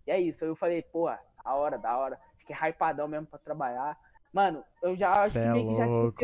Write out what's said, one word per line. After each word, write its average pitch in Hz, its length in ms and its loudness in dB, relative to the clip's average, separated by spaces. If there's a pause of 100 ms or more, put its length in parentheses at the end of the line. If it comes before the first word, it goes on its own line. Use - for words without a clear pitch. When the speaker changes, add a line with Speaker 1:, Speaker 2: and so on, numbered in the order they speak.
Speaker 1:
e 143 40 -4
é 185 100 2
isso. 165 240 -2
Aí 160 60 -2
eu 160 60 -6
falei, 170 260 0
"Porra, 160 360 -2 (260)
da 127 100 -2
hora, 143 240 -2
da 117 180 -4
hora." 135 220 -4 (200)
Fiquei - 180 -16
hypadão 160 500 -2
mesmo 156 200 -6
pra 147 120 -20
trabalhar. 143 580 -6 (360)
Mano, 180 320 2 (180)
eu 185 140 0
já 196 280 4
acho 208 100 0
Speaker 2:
Cê 117 60 2
Speaker 1:
que 113 60 2
Speaker 2:
é 117 60 4
Speaker 1:
meio 117 160 4
que 110 80 2
já 117 80 2
tinha - 20 0
Speaker 2:
louco, 117 220 2 (160)